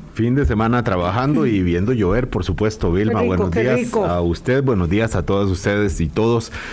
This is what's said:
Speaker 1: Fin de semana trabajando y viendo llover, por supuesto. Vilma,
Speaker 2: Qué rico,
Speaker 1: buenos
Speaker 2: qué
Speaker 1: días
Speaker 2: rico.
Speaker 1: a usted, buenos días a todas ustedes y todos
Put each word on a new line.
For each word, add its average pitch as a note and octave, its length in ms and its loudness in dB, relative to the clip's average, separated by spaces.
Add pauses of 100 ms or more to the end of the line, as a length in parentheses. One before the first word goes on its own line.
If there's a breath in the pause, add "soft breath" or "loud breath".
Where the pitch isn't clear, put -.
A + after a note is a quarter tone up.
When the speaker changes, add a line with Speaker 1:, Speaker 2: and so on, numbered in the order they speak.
(140)
Speaker 1:
Fin A#2 200 0
de C#3 100 2
semana A2+ 380 2
trabajando A2+ 640 0
y G2+ 160 2
viendo F2+ 300 0
llover, A2+ 360 2
por G2 140 -4
supuesto. G2 480 -2
Vilma, G#2+ 300 0
Speaker 2:
Qué F#2+ 60 2
rico, F#2 100 0
Speaker 1:
buenos F2 180 0
Speaker 2:
qué - 60 2
Speaker 1:
días B2 160 2
Speaker 2:
rico. A#3 300 -2
Speaker 1:
a F2 160 0
usted, B2 420 0
buenos F#2 260 0
días A2 240 0
a F2 100 -2
todas G2 260 0
ustedes G2+ 500 0
y D#2+ 80 0
todos A2+ 420 0 (220 loud breath)